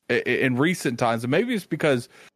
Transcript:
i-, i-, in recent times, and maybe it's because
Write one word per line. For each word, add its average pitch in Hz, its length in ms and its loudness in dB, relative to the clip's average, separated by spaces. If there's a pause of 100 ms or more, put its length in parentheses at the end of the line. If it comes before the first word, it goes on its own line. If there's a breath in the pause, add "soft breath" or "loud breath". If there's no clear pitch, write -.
i-, 120 160 2
i-, - 40 0
in 123 280 2
recent 151 400 0
times, 117 260 0
and 123 60 -4
maybe 220 240 0
it's 196 120 -4
because 143 440 0 (260 loud breath)